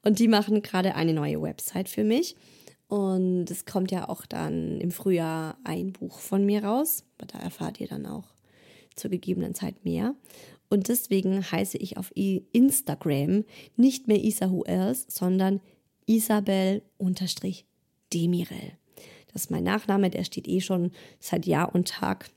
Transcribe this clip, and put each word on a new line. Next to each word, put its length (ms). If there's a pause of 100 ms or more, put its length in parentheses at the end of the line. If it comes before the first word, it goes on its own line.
Und 160
die 100
machen 340
gerade 320
eine 200
neue 260
Website 480
für 160
mich. 320 (520)
Und 640
es 140
kommt 260
ja 180
auch 180
dann 540
im 100
Frühjahr 720
ein 280
Buch 280
von 240
mir 200
raus. 400 (140)
Aber 80
da 120
erfahrt 420
ihr 80
dann 180
auch 280 (640)
zur 140
gegebenen 440
Zeit 300
mehr. 300 (540)
Und 200
deswegen 600
heiße 280
ich 180
auf 200
I-, 360
Instagram 920 (320)
nicht 320
mehr 140
Isa 280
Who 140
Else, 440
sondern 520 (460)
Isabel 760 (160)
unterstrich 680 (460)
Demirel. 600 (640)
Das 80
ist 60
mein 140
Nachname, 440
der 160
steht 240
eh 140
schon 300 (280)
seit 240
Jahr 300
und 140
Tag 480